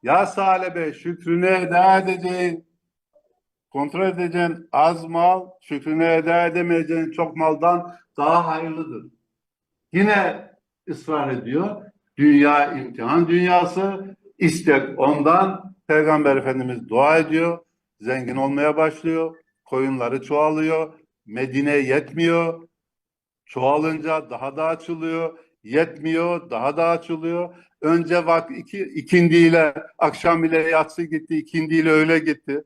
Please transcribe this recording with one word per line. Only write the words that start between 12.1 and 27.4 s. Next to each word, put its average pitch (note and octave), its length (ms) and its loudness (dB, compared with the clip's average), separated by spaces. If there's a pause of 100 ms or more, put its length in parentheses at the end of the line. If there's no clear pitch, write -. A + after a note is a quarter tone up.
Dünya C#3+ 560 6
imtihan C3 540 -2
dünyası, F3+ 880 0 (220)
istek D3+ 600 0
ondan. D3+ 760 2 (120)
Peygamber D3+ 480 2
Efendimiz C3 540 -6
dua C#3+ 280 4
ediyor, E3 420 -2 (420)
zengin B2+ 340 -6
olmaya C#3+ 420 -2
başlıyor, D#3+ 580 -2 (300)
koyunları C3 560 -4
çoğalıyor, D#3 720 -2 (320)
Medine C3 500 -2
yetmiyor, E3 920 -2 (800)
çoğalınca D3+ 840 -2
daha B2+ 260 -10
da D#3 100 -4
açılıyor, E3 720 -6 (240)
yetmiyor, D#3+ 840 -2
daha B2 280 -4
da E3 120 2
açılıyor. E3+ 680 -4 (260)